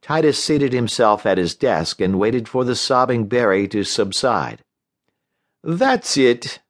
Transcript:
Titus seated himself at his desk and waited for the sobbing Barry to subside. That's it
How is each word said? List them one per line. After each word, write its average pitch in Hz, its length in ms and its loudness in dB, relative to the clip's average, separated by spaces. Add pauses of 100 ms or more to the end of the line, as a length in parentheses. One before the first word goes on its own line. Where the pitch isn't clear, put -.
Titus 151 420 0
seated 143 300 0
himself 113 520 2
at 98 120 2
his 87 180 -2
desk 87 440 -2
and 95 200 0
waited 113 280 0
for 127 160 -2
the 123 120 -2
sobbing 127 520 0
Barry 101 420 2
to 101 140 -2
subside. 95 800 -4 (1000)
That's 247 520 -2
it 120 440 2 (100)